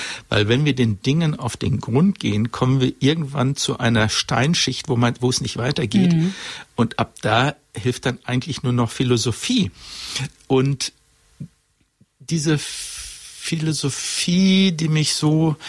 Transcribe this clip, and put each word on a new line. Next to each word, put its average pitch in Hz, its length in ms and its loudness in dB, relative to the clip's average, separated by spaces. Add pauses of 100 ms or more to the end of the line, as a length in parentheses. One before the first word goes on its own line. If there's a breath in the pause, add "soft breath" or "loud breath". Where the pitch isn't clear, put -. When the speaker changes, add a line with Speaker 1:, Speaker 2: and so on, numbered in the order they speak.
(300 loud breath)
Speaker 1:
weil 104 180 2
wenn 123 160 2
wir 147 100 2
den 113 280 0
Dingen 151 360 0
auf - 200 -6
den 104 240 -2
Grund 160 380 2
gehen, 110 320 0
kommen 131 280 2
wir 131 200 0
irgendwann 139 580 0
zu - 200 -4
einer 117 300 2
Steinschicht, - 800 0
wo 127 80 0
man, 117 240 2
wo 123 100 2
es - 120 -2
nicht 123 160 -6
weitergeht. 156 560 2
Speaker 2:
Mhm. 165 200 2 (420 loud breath)
Speaker 1:
Und 113 220 -2
ab - 240 -4
da 117 340 2 (200)
hilft 123 300 -4
dann 127 180 -4
eigentlich 123 400 -4
nur 127 100 0
noch 120 160 2
Philosophie. 123 800 0 (800 loud breath)
Und 135 460 0 (1300)
diese 151 380 0
Philosophie, - 2250 0
die 160 160 -2
mich 156 260 2
so 156 420 2 (140 loud breath)